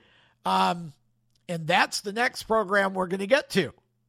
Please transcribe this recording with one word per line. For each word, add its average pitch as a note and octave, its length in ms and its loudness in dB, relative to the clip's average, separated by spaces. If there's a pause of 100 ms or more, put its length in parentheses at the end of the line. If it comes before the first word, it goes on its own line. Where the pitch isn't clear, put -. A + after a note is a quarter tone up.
(460)
Um, F#3 480 0 (540)
and E3 200 -6
that's C4 340 2
the G3+ 100 -8
next A#3+ 320 -2
program G3 520 2
we're F#3 100 -2
gonna F#3+ 220 -4
get C4+ 240 2
to E3+ 200 0 (380)